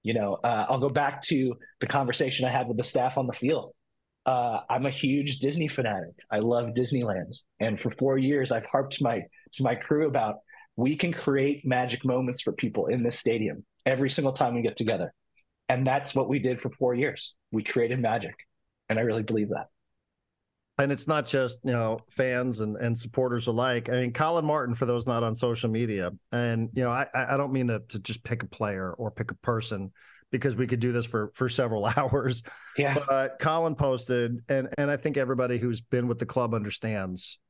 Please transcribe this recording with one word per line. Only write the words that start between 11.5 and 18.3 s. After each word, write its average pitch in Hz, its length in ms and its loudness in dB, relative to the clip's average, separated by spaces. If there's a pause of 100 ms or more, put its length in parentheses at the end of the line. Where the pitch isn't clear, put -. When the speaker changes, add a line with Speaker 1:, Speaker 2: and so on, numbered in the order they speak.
Speaker 1:
magic 123 400 0
moments 127 360 0
for - 120 -2
people 107 320 0
in 120 180 0
this 117 160 0
stadium 110 460 0 (200)
every 135 240 2
single 135 220 2
time 123 240 2
we 120 60 0
get 113 160 -2
together. 104 360 0 (540)
And 127 180 2
that's 135 300 0
what 127 140 2
we 139 100 2
did 127 220 0
for - 80 -4
four 123 240 0
years. 127 420 -2 (160)
We 110 120 0
created 123 360 0
magic. 113 360 0 (520)